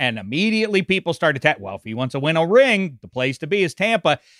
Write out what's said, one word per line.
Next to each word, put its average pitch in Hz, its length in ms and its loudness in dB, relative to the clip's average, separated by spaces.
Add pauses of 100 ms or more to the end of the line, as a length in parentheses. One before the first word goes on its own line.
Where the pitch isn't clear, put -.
and 120 160 -2
immediately 196 640 0
people 185 320 -2
started 147 300 0
to, 151 160 2
well, 98 160 -10
if - 80 -16
he 110 100 -8
wants 123 200 -4
to 143 60 -4
win 156 180 0
a 165 100 4
ring, 196 540 4
the 101 80 -20
place 127 300 -4
to 147 80 -10
be 196 160 0
is 170 100 -2
Tampa. 185 460 0 (200)